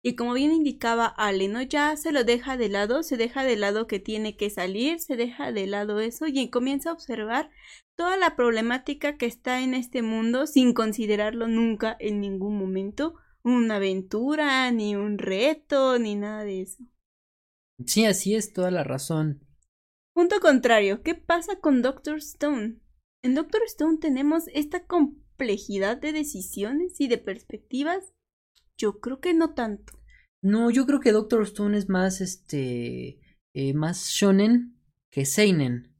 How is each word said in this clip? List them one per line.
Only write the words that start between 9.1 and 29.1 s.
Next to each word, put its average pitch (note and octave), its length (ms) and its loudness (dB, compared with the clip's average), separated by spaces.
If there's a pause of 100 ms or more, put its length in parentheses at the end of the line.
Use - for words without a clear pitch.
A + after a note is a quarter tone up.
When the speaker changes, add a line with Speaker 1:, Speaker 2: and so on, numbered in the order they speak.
Speaker 1:
que A#3+ 80 -2
está B3+ 360 -4
en B3+ 120 -2
este B3 260 -4
mundo A3+ 460 0
sin B3+ 260 6
considerarlo A3 720 0
nunca A3+ 540 0
en G#3 200 -2
ningún G3+ 380 -4
momento G3 580 -4 (260)
una A#3 340 2
aventura, B3 960 0
ni G#3 240 0
un G#3 220 -2
reto, C4 800 2
ni G#3+ 160 0
nada G#3+ 300 -6
de F#3+ 180 -6
eso. F#3+ 200 -14 (1000)
Speaker 2:
Sí, G#3+ 220 4
así G3 280 0
es, G#3 200 -4
toda F3+ 160 0
la E3 140 -2
razón. D3 640 -4 (680)
Speaker 1:
Punto F4+ 260 2
contrario, A#3 640 6
¿qué D#4+ 120 -2
pasa F4 460 -2
con C4 220 4
Doctor C4+ 360 -4
Stone? B3+ 600 -4 (440)
En B3+ 120 2
Doctor D#4+ 320 0
Stone D#4+ 360 0
tenemos D4+ 500 0
esta D4+ 340 -4
complejidad G#3+ 1120 -2
de D4+ 140 -6
decisiones D4 880 -4
y C#4 80 0
de A#3+ 100 2
perspectivas. C#4 960 -6 (680)
Yo G#3 220 -2
creo C4 200 -8